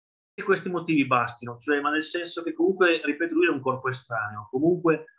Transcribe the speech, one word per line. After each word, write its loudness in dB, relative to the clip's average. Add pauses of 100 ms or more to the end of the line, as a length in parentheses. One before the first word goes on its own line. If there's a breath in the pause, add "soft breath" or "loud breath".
(420)
questi 0
motivi 2
bastino, -2
cioè, 0
ma 0
nel 0
senso -6
che -6
comunque, 2
ripeto, -4
lui 4
è 4
un 0
corpo -2
estraneo, -8
comunque 2 (140)